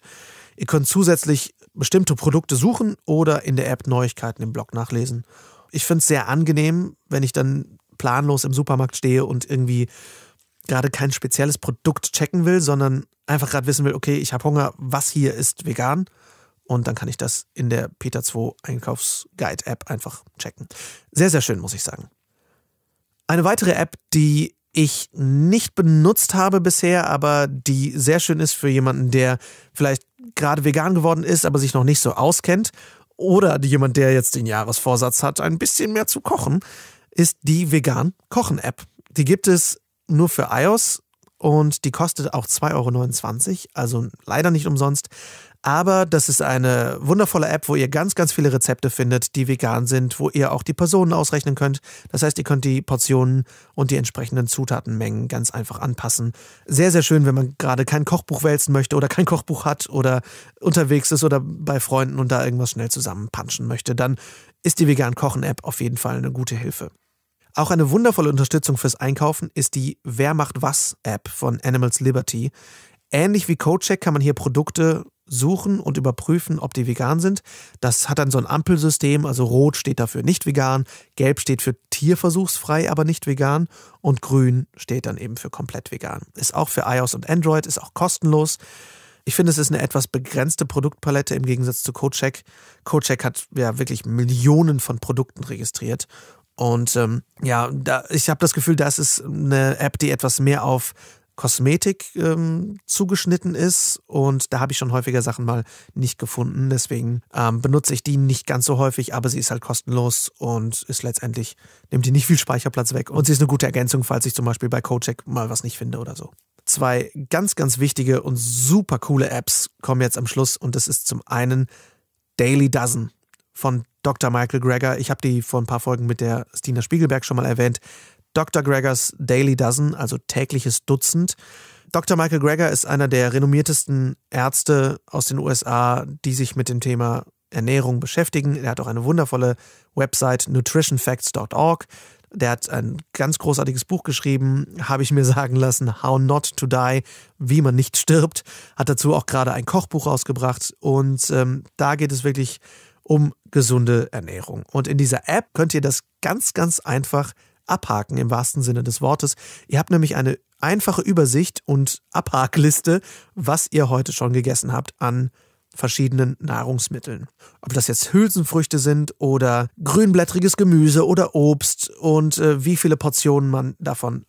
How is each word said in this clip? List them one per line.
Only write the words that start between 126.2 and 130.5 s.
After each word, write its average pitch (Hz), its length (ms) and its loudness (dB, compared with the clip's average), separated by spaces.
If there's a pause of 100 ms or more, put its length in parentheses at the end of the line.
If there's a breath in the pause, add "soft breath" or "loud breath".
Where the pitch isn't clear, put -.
der 117 320 -2
Stina 120 300 -4
Spiegelberg 143 420 0
schon 127 120 -2
mal 127 80 0
erwähnt. 120 340 0 (540 loud breath)
Doktor 156 300 0
Gregers 135 560 0
Daily 131 360 2
Dozen, 135 380 0
also 127 240 -4
tägliches 131 680 -4